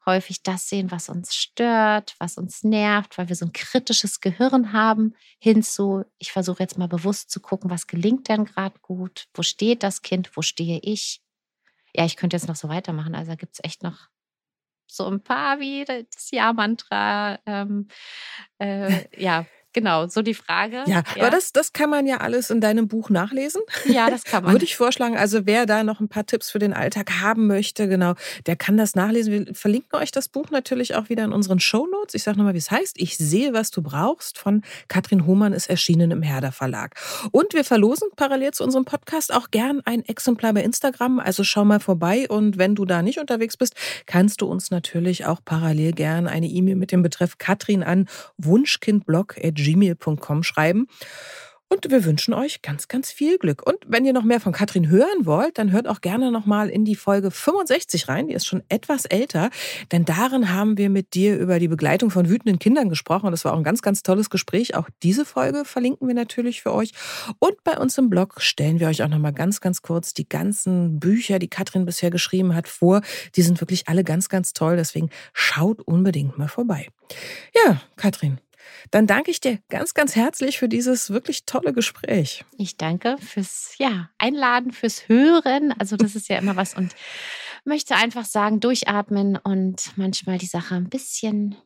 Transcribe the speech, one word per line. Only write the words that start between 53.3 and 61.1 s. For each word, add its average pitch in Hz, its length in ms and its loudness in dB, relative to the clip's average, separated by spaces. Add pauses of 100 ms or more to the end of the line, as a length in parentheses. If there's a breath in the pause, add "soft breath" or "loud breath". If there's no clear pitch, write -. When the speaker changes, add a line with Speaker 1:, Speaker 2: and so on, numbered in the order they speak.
Speaker 2:
Glück. - 280 0
Und 392 120 0 (100)
wenn 240 160 2
ihr 269 80 4
noch 247 140 2
mehr 233 160 4
von - 100 0
Katrin 180 380 2
hören 277 360 4
wollt, 180 320 0
dann 214 140 2
hört 226 160 2
auch 208 140 -2
gerne 233 280 0
noch 226 160 -2
mal 208 240 2
in 214 140 0
die 208 120 2
Folge 196 360 0
fünfundsechzig 311 760 0
rein. 147 180 -2
Die 311 60 -6
ist - 120 -4
schon - 220 -4
etwas - 380 -2
älter. 202 440 0 (440 loud breath)
Denn 170 100 4
darin 220 500 0
haben 208 240 2
wir 202 120 2
mit 196 240 0